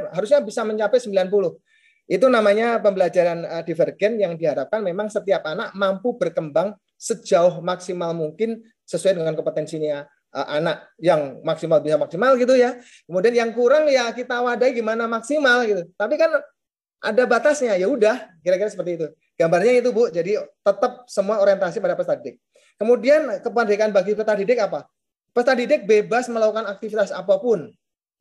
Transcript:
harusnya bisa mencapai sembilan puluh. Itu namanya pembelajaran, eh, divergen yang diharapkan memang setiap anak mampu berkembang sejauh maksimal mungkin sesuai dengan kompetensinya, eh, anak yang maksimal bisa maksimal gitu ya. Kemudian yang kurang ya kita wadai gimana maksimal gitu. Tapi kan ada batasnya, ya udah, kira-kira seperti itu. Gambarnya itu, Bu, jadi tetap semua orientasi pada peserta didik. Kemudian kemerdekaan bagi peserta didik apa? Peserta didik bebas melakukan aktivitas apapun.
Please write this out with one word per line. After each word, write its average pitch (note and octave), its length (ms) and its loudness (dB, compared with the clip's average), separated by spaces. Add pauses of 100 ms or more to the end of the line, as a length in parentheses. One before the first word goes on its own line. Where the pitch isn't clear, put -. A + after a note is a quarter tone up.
(120)
harusnya G#3+ 320 2
bisa G#3 160 -6
mencapai G#3+ 400 0
sembilan F#3+ 320 -4
puluh. G3 240 0 (480)
Itu F#3 240 2
namanya A3 560 2
pembelajaran, F3 640 0
eh, E3 160 -8
divergen F#3+ 560 -2
yang E3+ 160 -2
diharapkan D#3+ 480 -2
memang G3 240 -4
setiap F#3+ 400 -2
anak F#3 240 -8
mampu G3 480 -2
berkembang E3+ 560 -2 (240)
sejauh F3 640 0
maksimal F3+ 480 -6
mungkin E3+ 500 -6 (200)
sesuai F#3 400 0
dengan D#3+ 160 -2
kompetensinya, D3+ 680 -6 (300)
eh, C3 140 -4 (100)
anak E3 400 -4
yang D3+ 480 0
maksimal D#3+ 340 0
bisa D3+ 160 2
maksimal F#3+ 400 0
gitu B3 220 4
ya. B3 180 2 (300)
Kemudian F#3 260 2
yang A#3 220 0
kurang C4 340 4
ya B3 240 2
kita B3 300 -6
wadai B3 320 0
gimana A3+ 320 -2
maksimal A#3+ 580 0
gitu. G3 300 -2
Tapi A3 240 -2
kan D#4+ 240 2 (600)
ada A3 240 2
batasnya, A#3 520 2
ya F#3 80 0
udah, A#3+ 440 0 (120)
kira-kira F#3 280 0
seperti F3 280 -6
itu. D#3+ 80 -4 (320)
Gambarnya F#3 440 4
itu, B3 80 0
Bu, A3+ 200 2
jadi F3+ 320 -2 (200)
tetap G3+ 480 0
semua G3+ 320 -2
orientasi G3 400 2
pada F3 160 0
peserta D#3+ 240 -2
didik. B2+ 160 -14 (400)
Kemudian A#3+ 640 2
kemerdekaan G#3+ 520 0
bagi G3 200 2
peserta G#3+ 240 0
didik G3+ 240 0
apa? E3+ 240 -4 (480)
Peserta A#3+ 240 2
didik B3 280 0
bebas G#3+ 440 2
melakukan A3 360 -2
aktivitas G3+ 440 -4
apapun. F#3+ 640 -2 (460)